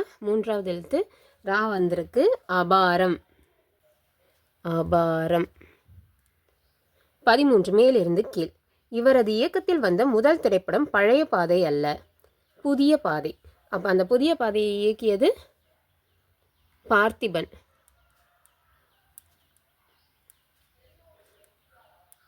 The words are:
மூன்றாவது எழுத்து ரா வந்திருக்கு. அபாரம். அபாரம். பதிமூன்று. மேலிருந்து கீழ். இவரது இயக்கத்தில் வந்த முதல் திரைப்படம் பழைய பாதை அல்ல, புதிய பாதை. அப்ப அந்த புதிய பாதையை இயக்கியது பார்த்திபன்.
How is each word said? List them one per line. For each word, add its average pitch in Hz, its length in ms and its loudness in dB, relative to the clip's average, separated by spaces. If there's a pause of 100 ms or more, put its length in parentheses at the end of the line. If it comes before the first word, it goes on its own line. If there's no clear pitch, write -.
(200)
மூன்றாவது 208 520 -4
எழுத்து 175 400 -6 (340)
ரா 208 240 -2
வந்திருக்கு. 185 760 0
அபாரம். 180 720 2 (1400)
அபாரம். 165 840 -2 (1800)
பதிமூன்று. 240 500 2
மேலிருந்து 220 560 2
கீழ். 160 220 -8 (380)
இவரது 233 440 2
இயக்கத்தில் 330 460 -2
வந்த 196 260 0
முதல் 277 340 2
திரைப்படம் 208 500 -2
பழைய 226 360 2
பாதை 175 400 0
அல்ல, 147 360 -4 (600)
புதிய 285 360 2
பாதை. 156 420 -6 (300)
அப்ப 196 200 -6
அந்த 185 160 2
புதிய 254 300 0
பாதையை 214 420 -4
இயக்கியது 214 520 0 (1600)
பார்த்திபன். 208 600 -2 (4000)